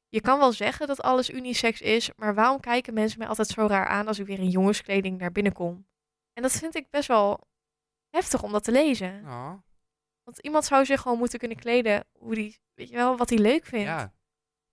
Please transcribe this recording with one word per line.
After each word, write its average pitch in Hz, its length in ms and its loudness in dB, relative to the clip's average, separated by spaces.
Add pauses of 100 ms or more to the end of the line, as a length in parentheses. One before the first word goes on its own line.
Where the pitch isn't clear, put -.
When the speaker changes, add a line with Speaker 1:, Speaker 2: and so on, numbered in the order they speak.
Speaker 1:
Je 220 120 -2
kan 262 180 4
wel 262 140 6
zeggen 254 340 -4
dat 277 160 -4
alles 254 280 2
unisex 247 500 -4
is, 226 360 0
maar 214 180 -4
waarom 254 260 2
kijken 240 340 -4
mensen 220 240 0
mij 226 100 -8
altijd 214 200 -2
zo 214 180 0
raar 196 200 2
aan 208 220 -2
als 208 100 -4
ik 196 80 -8
weer 196 120 -8
in 185 120 0
jongenskleding 190 680 0
naar 175 140 -6
binnen 196 200 0
kom?" 180 340 -8 (460)
En 233 100 -10
dat 254 100 2
vind 320 220 -4
ik 311 160 -8
best 285 180 -2
wel 208 320 2 (680)
heftig 320 340 -2
om 208 100 -8
dat 208 120 0
te 226 80 0
lezen. 214 500 2
Speaker 2:
Ja. 143 400 -12 (640)
Speaker 1:
Want - 140 -20
iemand 302 260 0
zou 269 200 6
zich 269 160 2
gewoon 240 180 -2
moeten 240 200 -2
kunnen 226 180 -8
kleden 233 560 2
hoe 226 220 -8
die, 214 240 -6 (160)
weet 247 140 -16
je 240 60 -18
wel, 247 220 2
wat 240 120 0
hij 233 100 2
leuk 240 280 4
vindt. 208 200 -4
Speaker 2:
Ja. 143 280 -6 (580)